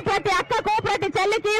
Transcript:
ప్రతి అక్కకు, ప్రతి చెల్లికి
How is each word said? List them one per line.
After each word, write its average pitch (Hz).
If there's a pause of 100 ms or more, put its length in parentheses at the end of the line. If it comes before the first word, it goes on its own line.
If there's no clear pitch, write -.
ప్రతి 403
అక్కకు, 427
ప్రతి 392 (120)
చెల్లికి 415